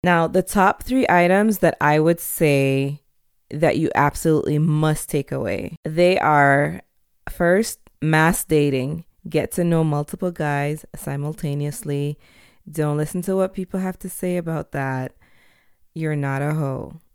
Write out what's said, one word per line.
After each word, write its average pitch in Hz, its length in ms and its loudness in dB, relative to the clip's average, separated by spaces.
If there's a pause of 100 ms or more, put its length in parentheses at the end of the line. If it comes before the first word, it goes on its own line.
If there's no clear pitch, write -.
Now, 170 240 4
the 185 160 0
top 196 400 2
three 254 260 0
items 185 520 4
that - 200 2
I 151 180 4
would 165 220 2
say 139 800 0 (480)
that 151 300 0
you 160 160 0
absolutely 147 640 2
must 156 500 0
take 139 240 -4
away, 127 500 -6
they 175 360 2
are, 147 640 4 (480)
first, 180 480 0 (240)
mass 156 420 2
dating. 147 600 0 (200)
Get - 260 -2
to 180 120 -2
know 165 180 2
multiple 151 480 -2
guys 147 540 -4 (100)
simultaneously. 143 1200 -6 (520)
Don't 151 280 -2
listen 151 240 -4
to 190 120 -4
what 185 200 0
people 190 260 -6
have 190 200 -6
to 185 100 -12
say 180 260 -6
about 165 360 -6
that. 131 420 -6 (800)
You're 156 220 -4
not 139 260 -2
a 151 100 -2
hoe. 147 480 -6 (140)